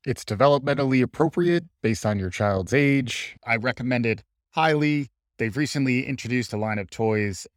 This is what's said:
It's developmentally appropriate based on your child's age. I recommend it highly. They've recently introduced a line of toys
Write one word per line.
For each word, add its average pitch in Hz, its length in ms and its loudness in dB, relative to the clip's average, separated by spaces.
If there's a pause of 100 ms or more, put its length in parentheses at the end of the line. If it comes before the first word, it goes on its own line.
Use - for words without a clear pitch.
It's 127 180 -4
developmentally 135 800 2
appropriate 170 600 0 (160)
based 110 240 0
on 107 120 0
your 95 120 -2
child's 95 440 0
age. 139 640 0 (100)
I 117 120 0
recommend 120 480 -2
it 110 180 -2 (280)
highly. 151 580 0 (280)
They've 113 180 -2
recently 131 520 0
introduced 123 460 -4
a 107 40 -2
line 107 220 -4
of 95 100 -8
toys 107 560 -2 (120)